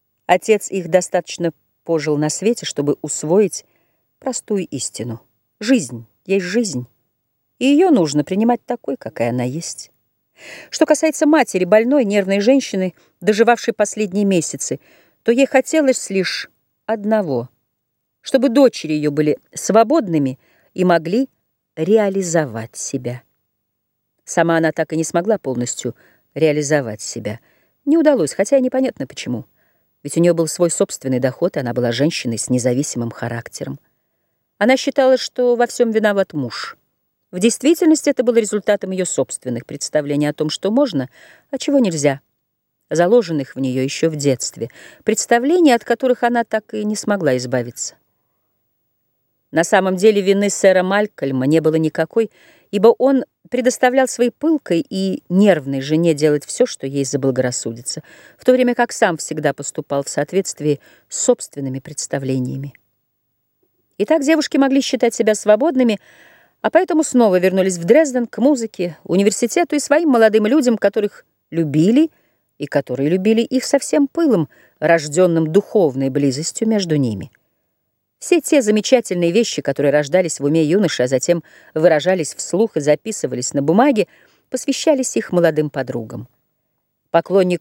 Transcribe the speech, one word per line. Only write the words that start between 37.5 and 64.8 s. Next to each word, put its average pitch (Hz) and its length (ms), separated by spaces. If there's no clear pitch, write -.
это 269 120
было 226 140
результатом 208 560
её 185 120
собственных 123 600
представлений 147 600
о 147 40
том, 156 180
что - 200
можно, 208 380
а 269 80
чего 285 220
нельзя, 147 400
заложенных 170 640
в - 20
неё 131 240
ещё 135 260
в 156 60
детстве, 139 560
представлений, 262 720
от 233 100
которых 240 400
она 240 220
так - 300
и 214 100
не 208 100
смогла 190 420
избавиться. 123 600
На 160 140
самом 190 320
деле 202 240
вины 196 280
сэра 185 360
Малькольма 165 640
не 156 100
было 156 160
никакой, 160 560
ибо 208 280
он 269 260
предоставлял 254 560
своей 240 240
пылкой 285 580
и 190 400
нервной 160 520
жене 156 340
делать 147 300
всё, - 220
что - 200
ей 139 180
заблагорассудится, 127 1000
в - 60
то 254 80
время 247 240
как 240 160
сам 180 240
всегда 151 360
поступал 143 520
в - 40
соответствии 147 720
с - 100
собственными - 600
представлениями. 135 960
Итак, 302 240
девушки 302 340
могли 269 240